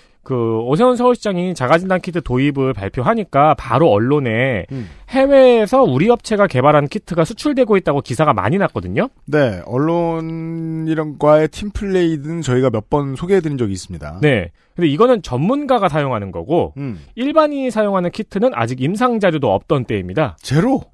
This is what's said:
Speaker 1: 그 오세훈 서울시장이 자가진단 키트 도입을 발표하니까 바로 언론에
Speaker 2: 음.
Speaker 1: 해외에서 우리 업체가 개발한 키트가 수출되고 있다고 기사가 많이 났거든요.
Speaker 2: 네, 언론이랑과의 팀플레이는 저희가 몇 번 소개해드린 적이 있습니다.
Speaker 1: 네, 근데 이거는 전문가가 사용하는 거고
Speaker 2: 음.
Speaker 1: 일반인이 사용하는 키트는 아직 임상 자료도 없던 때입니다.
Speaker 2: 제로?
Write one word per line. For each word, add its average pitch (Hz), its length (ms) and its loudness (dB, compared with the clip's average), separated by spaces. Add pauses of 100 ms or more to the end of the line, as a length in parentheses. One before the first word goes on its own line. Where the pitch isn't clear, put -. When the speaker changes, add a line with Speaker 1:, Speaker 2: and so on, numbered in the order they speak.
(220)
Speaker 1:
그 113 400 -2
오세훈 196 360 2
서울시장이 202 580 0
자가진단 175 460 0
키트 175 200 -6
도입을 135 520 0
발표하니까 135 840 0
바로 131 340 2
언론에 120 840 0
Speaker 2:
음. 120 180 -10 (200)
Speaker 1:
해외에서 262 760 4
우리 156 260 2
업체가 214 380 2
개발한 143 420 4
키트가 170 360 -2
수출되고 240 520 0
있다고 143 240 0
기사가 143 320 0
많이 107 240 0
났거든요. 127 520 -2 (160)
Speaker 2:
네, 131 400 0
언론이랑과의 160 1800 0
팀플레이는 170 920 -2
저희가 127 280 2
몇 107 200 -4
번 143 260 -2
소개해드린 165 420 -2
적이 110 160 -2
있습니다. 82 480 -12
Speaker 1:
네, 117 300 2 (240)
근데 170 120 0
이거는 208 340 2
전문가가 220 680 0
사용하는 131 420 -4
거고 85 460 -2
Speaker 2:
음. 127 220 -8 (160)
Speaker 1:
일반인이 285 560 0
사용하는 196 400 -2
키트는 220 420 -2
아직 123 280 -4
임상 220 380 0
자료도 156 340 0
없던 131 320 -2
때입니다. 98 560 -4
Speaker 2:
제로? 202 420 0 (100)